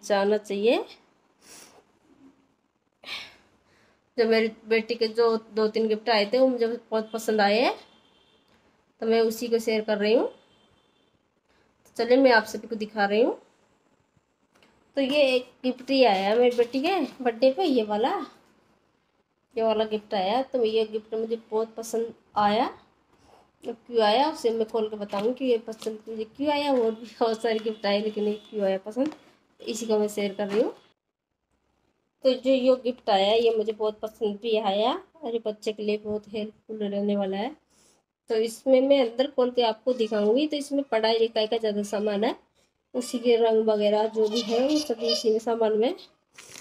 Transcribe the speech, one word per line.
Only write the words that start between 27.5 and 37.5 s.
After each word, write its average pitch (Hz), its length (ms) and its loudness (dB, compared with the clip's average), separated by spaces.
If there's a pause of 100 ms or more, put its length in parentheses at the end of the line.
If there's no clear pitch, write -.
gift 214 260 -6
आए 202 140 0
लेकिन 208 260 -4
ये 208 60 0 (100)
क्यों 208 240 -6
आया 190 140 0
पसंद, 247 320 -4 (480)
इसी 226 260 -8
को 214 120 2
मैं 208 100 0
share 202 260 -4
कर 202 140 -6
रही 208 140 2
हूँ। 392 100 -2 (1500)
तो 262 100 4
जो 254 160 -2
ये 254 340 4
gift 240 260 -4
आया 202 240 2
ये 233 220 2
मुझे 214 160 -2
बहुत 214 280 -4
पसंद 214 380 -4
भी 220 200 -2
आया, 214 360 0 (300)
मेरे 233 220 -4
बच्चे 214 260 -6
के 208 100 -10
लिए 208 160 -2
बहुत 208 300 -8
helpful 214 560 -10
रहने 202 320 -2
वाला 196 200 -4
है। 233 180 -6 (760)